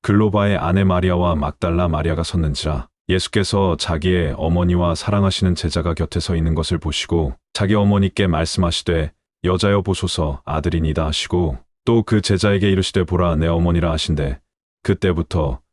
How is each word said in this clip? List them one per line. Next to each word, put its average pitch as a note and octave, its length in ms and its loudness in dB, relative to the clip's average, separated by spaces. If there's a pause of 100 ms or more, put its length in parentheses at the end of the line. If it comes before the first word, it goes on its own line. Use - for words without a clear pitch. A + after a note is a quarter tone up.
글로바의 G2+ 560 2
아내 F2+ 260 2
마리아와 F2+ 520 2
막달라 E2+ 520 -2
마리아가 D#2+ 360 -2
섰는지라. D#2 640 -2 (200)
예수께서 F#2+ 680 0
자기의 E2+ 600 0
어머니와 F2 580 2
사랑하시는 G2 600 0
제자가 E2+ 380 -2
곁에 D#2+ 260 -4
서 E2+ 160 -2
있는 D#2+ 200 0
것을 D#2+ 220 -2
보시고 D#2 580 -2 (180)
자기 G2+ 220 0
어머니께 G2+ 520 2
말씀하시되 E2 840 0 (320)
여자여 G2 380 2
보소서 F2 640 -2
아들이니다 D#2+ 600 0
하시고 D#2 520 -2 (280)
또 A2+ 180 4
그 G#2+ 180 2
제자에게 G2+ 480 2
이르시되 F#2+ 340 0
보라 F2 320 0
내 D#2 120 0
어머니라 E2+ 440 0
하신대 D2 480 -4 (440)
그때부터 E2 760 -2 (120)